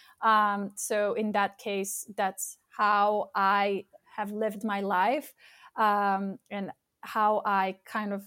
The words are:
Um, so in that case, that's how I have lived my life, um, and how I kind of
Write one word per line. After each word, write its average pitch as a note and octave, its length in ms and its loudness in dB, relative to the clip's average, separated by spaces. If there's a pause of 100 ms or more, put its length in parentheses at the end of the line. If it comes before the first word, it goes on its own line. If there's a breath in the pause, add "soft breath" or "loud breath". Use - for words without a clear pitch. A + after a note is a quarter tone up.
(220 soft breath)
Um, G#3 540 2
so G#3 400 -2
in G#3+ 180 -2
that G3+ 240 0
case, G3 580 -6
that's - 420 -4 (120)
how G#3 640 2
I G3 520 2 (280)
have G#3 160 -6
lived G#3 320 -4
my G#3 160 -2
life, G3+ 540 0 (420 loud breath)
um, G3+ 640 0 (100)
and G3+ 220 -8 (320)
how G#3+ 420 2
I F#3+ 400 0
kind G3+ 280 -6
of G3 140 -8